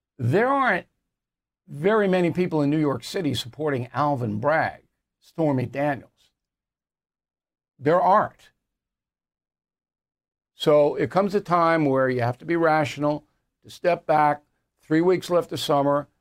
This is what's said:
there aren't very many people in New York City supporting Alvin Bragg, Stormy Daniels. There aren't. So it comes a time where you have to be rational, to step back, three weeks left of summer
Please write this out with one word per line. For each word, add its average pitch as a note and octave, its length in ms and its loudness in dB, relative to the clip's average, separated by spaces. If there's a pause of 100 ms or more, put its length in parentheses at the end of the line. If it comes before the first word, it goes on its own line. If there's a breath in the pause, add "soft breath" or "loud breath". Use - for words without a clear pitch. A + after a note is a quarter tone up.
(200)
there D#3+ 280 0
aren't C4 380 0 (840)
very G3 400 0
many F3+ 220 2
people E3+ 320 -2
in C#3+ 80 0
New D3+ 80 0
York C#3 260 -2
City E3 300 -4
supporting B2+ 600 -6
Alvin B2 440 -2
Bragg, C#3 440 -2 (360)
Stormy C#3+ 460 -2
Daniels. C#3 460 -6 (1700)
There D3+ 200 2
aren't. F#3 520 0 (2000)
So D3 400 4
it D3 160 -2
comes G3 240 0
a G3+ 80 0
time E3 440 2
where C3 240 2
you B2+ 120 -2
have A#2+ 160 -2
to - 80 -20
be E3+ 100 -2
rational, D3+ 680 0 (380)
to A2+ 80 -20
step F3 340 -2
back, D3+ 380 2 (400)
three D#3 180 2
weeks F3 300 0
left E3+ 200 0
of - 80 -6
summer C#3+ 480 0 (140)